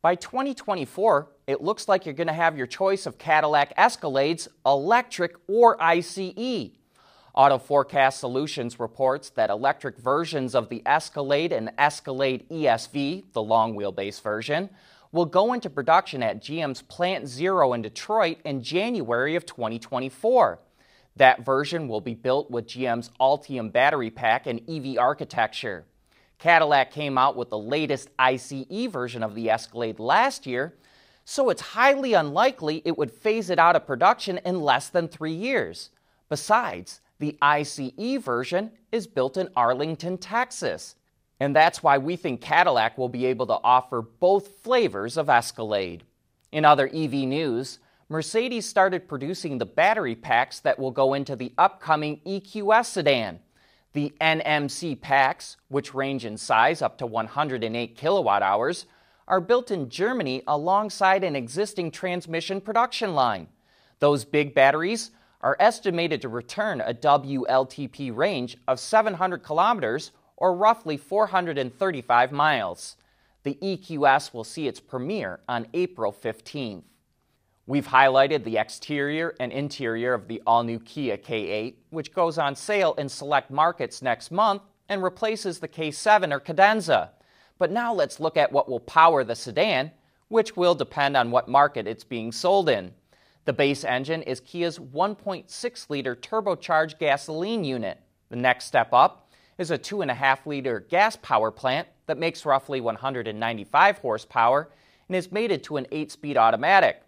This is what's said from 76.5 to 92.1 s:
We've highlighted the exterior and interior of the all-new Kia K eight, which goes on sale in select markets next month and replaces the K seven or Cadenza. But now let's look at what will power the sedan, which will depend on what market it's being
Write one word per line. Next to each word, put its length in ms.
We've 200
highlighted 560
the 140
exterior 840
and 120
interior 600
of 140
the 200
all-new 320
Kia 360
K 320
eight, 300
which 200
goes 260
on 180
sale 400
in 120
select 440
markets 500
next 300
month 320
and 120
replaces 580
the 80
K 240
seven 420
or 60
Cadenza. 720
But 120
now 220
let's 260
look 160
at 160
what 160
will 120
power 440
the 120
sedan, 560
which 300
will 160
depend 420
on 160
what 160
market 400
it's 160
being 280